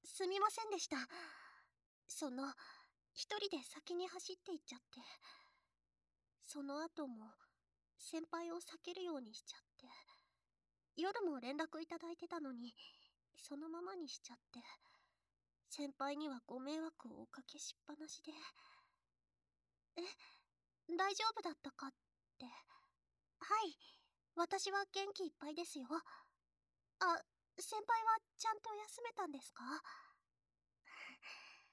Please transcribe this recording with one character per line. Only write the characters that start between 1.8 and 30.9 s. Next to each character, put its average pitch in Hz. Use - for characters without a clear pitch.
そ -
の、 269
一 -
人 403
で 302
先 -
に 359
走 359
っ 370
て -
行 339
っ -
ち 247
ゃ -
っ 247
て。 247
そ 294
の 277
後 320
も 220
先 -
輩 339
を 339
避 330
け 349
る 370
よ 349
う 269
に 220
し -
ち -
ゃ -
っ -
て。 247
夜 392
も 302
連 254
絡 320
い 330
た 339
だ 339
い 339
て 339
た 339
の 269
に、 240
そ -
の 311
ま 330
ま 370
に 339
し -
ち -
ゃ 240
っ -
て。 240
先 285
輩 277
に 302
は 247
ご 247
迷 294
惑 320
を 220
お 226
か -
け -
し -
っ -
ぱ 294
な 311
し -
で。 311
え、 339
大 381
丈 440
夫 440
だ 349
っ 294
た -
か -
っ 269
て。 -
は -
い、 320
私 381
は 392
元 392
気 392
い 311
っ -
ぱ 294
い 302
で 339
す -
よ。 247
あ、 339
先 427
輩 453
は 440
ち -
ゃ 440
ん 415
と 440
休 415
め 466
た 381
ん 311
で 269
す -
か？ 247
<laughs> -